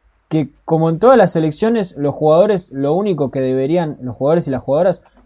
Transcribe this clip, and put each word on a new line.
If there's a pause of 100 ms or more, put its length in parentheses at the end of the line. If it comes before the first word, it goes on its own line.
(280)
que (140)
como
en
todas
las
selecciones,
los
jugadores,
lo
único
que
deberían,
los
jugadores
y
las
jugadoras, (240)